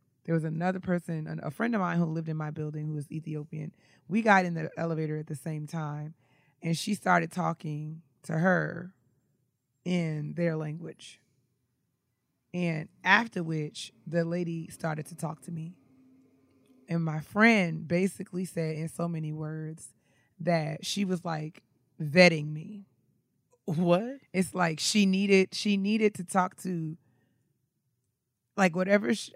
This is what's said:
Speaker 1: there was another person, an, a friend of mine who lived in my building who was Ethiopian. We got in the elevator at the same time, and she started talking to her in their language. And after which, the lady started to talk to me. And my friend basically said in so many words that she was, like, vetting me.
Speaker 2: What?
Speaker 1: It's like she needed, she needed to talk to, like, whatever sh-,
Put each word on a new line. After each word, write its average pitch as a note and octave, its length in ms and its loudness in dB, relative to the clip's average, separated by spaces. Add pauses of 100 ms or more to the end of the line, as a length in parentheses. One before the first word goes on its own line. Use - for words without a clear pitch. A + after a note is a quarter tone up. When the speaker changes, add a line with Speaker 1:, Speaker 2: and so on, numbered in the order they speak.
(260)
Speaker 1:
there E3+ 100 0
was D#3+ 80 2
another E3+ 380 -2
person, E3 460 -4
an, D#3+ 160 -8
a D3+ 80 -6
friend A#3 240 -2
of G#3 60 0
mine E3+ 160 0
who E3+ 80 4
lived D#3+ 220 -4
in D#3+ 80 -4
my D3+ 160 -4
building D3+ 360 -6
who D#3 60 -4
was D3 180 -6
Ethiopian. D3+ 600 -8 (380)
We G#3+ 120 0
got G3+ 240 6
in E3+ 100 -2
the D#3+ 220 -4
elevator D#3 400 -2
at D#3 100 -8
the D3+ 80 -6
same D3+ 320 -8
time, D3+ 480 -6 (460)
and E3 160 0
she - 180 -2
started F3 360 2
talking D#3+ 720 -6 (220)
to D#3+ 100 -8
her F3 600 0 (920)
in D#3 480 -2
their E3 240 0
language. D#3 600 -10 (1300)
And E3 360 -2 (140)
after G3+ 400 4
which, D#3 500 -6 (120)
the E3 200 0
lady E3 420 -4
started D3+ 400 -6
to E3 80 -16
talk D#3 280 -8
to E3+ 80 -12
me. E3 220 -10 (1160)
And E3+ 140 0
my D#3 180 -2
friend F#3 640 4
basically F#3 580 0
said D#3+ 300 -4
in D#3+ 140 -6
so E3+ 180 -4
many D#3 240 -6
words D#3 560 -10 (520)
that D#3+ 460 -2
she G3+ 200 -2
was, F3+ 180 -2
like, D#3 400 -6 (380)
vetting D#3 500 6
me. G3+ 340 -12 (800)
Speaker 2:
What? F#3 520 2 (160)
Speaker 1:
It's F#3 200 0
like E3+ 260 0
she G#3 260 4
needed, F#3+ 500 4
she G3+ 220 2
needed G#3 380 2
to F3+ 100 -8
talk F#3 380 0
to, E3 340 -4 (1600)
like, F#3 180 4
whatever G3+ 400 2
sh-, - 200 -10